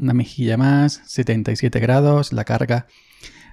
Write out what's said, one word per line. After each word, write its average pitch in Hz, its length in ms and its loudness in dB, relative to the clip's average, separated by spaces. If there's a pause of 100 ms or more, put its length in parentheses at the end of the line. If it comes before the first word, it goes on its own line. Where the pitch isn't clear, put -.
una 131 140 0
mejilla 120 420 -2
más, 139 500 2
setenta 113 460 -2
y 107 60 -2
siete 120 220 -2
grados, 143 520 2
la 110 140 -4
carga. 120 420 -2 (640)